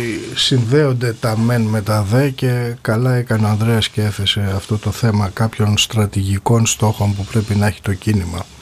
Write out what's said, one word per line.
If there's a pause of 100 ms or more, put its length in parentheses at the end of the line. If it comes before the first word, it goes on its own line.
(340)
συνδέονται
τα
μεν
με
τα
δε
και
καλά
έκανε
ο
Ανδρέας
και
έθεσε
αυτό
το
θέμα
κάποιων
στρατηγικών
στόχων
που
πρέπει
να
έχει
το
κίνημα. (160)